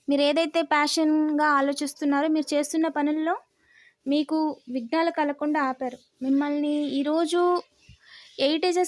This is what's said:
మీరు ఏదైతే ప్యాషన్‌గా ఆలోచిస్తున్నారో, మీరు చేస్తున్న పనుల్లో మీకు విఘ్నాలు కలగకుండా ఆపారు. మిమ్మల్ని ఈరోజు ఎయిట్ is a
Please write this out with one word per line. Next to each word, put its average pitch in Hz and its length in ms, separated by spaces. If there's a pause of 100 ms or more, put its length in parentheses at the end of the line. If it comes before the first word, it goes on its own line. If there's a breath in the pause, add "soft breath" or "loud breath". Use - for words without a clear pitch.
మీరు 285 140
ఏదైతే 311 400
ప్యాషన్‌గా 302 840
ఆలోచిస్తున్నారో, 285 800
మీరు 311 260
చేస్తున్న 320 340
పనుల్లో 311 480 (720 soft breath)
మీకు 302 640
విఘ్నాలు 269 420
కలగకుండా 294 520
ఆపారు. 254 360 (240)
మిమ్మల్ని 294 640
ఈరోజు 330 760 (760 loud breath)
ఎయిట్ 311 280
is 349 100
a 359 120